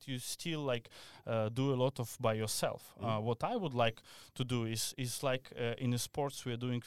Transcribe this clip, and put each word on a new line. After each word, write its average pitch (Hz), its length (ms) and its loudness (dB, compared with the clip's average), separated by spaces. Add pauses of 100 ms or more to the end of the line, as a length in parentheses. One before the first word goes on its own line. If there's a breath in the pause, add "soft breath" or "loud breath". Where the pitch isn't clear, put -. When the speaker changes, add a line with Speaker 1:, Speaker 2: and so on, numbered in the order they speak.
Speaker 1:
you 131 120 -4
still, 156 420 -4
like, 123 280 0 (360 loud breath)
uh, 113 240 2
do 131 240 2
a - 20 4
lot 127 240 4
of 117 220 -4
by 110 140 4
yourself. - 600 -2
Speaker 2:
Mm-hmm. 104 80 -6
Speaker 1:
Uh, 110 140 2
what 113 240 0
I 220 140 -2
would 165 160 -2
like 117 280 4 (340 loud breath)
to 127 100 0
do 120 200 2
is, 113 320 -2
is 123 260 -4
like, 131 360 0
uh, 117 180 0
in 123 140 2
the 123 60 2
sports - 480 -2
we 123 80 0
are 117 40 -2
doing 123 280 0